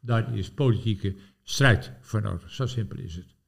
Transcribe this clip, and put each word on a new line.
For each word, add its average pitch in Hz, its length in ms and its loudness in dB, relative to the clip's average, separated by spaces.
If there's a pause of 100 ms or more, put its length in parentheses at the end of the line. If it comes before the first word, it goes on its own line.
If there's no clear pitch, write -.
Daar 117 360 0
is 92 140 -4
politieke 104 640 0 (280)
strijd - 580 4
voor 107 220 -4
nodig. 95 300 -6
Zo 127 140 -4
simpel 123 320 -6
is 82 160 -10
het. 87 120 -12 (220)